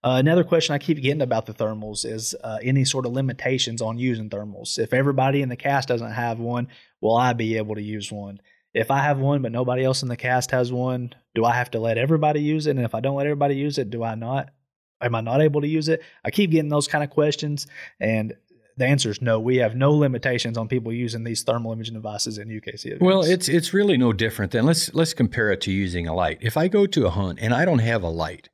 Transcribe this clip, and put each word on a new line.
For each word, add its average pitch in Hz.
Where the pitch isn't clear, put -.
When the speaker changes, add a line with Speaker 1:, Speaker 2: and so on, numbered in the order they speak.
Speaker 1:
Uh, 127
another 165
question 160
I 143
keep 143
getting 143
about 120
the 110
thermals 107
is, 113
uh, 110
any 131
sort 131
of 120
limitations 127
on 113
using 113
thermals. 104
If 117
everybody 139
in 131
the 123
cast 139
doesn't 117
have 117
one, 120
will 113
I 123
be 113
able 107
to 107
use 104
one? 101
If 117
I 139
have 139
one, 139
but 117
nobody 123
else 131
in 127
the 120
cast 127
has 127
one, 123
do 113
I 117
have 123
to 113
let 113
everybody 151
use 151
it? 143
And 120
if -
I -
don't 135
let 139
everybody 143
use 139
it, 120
do 117
I 113
not, 120
am 117
I 110
not 120
able 147
to 147
use 156
it? 160
I -
keep 196
getting 156
those 147
kind 147
of 143
questions, 147
and 110
the 127
answer 131
is 101
no. 113
We 127
have 113
no 135
limitations 127
on 113
people 117
using 117
these 113
thermal 117
imaging 113
devices 107
in 104
U 107
K 113
C 127
events. -
Speaker 2:
Well, 185
it's, 180
it's 165
really 202
no 120
different 104
than, 117
let's, 160
let's 160
compare 110
it 92
to 101
using 90
a 80
light. 82
If 113
I 165
go 202
to 170
a 87
hunt 92
and 113
I 147
don't 160
have 113
a 82
light 80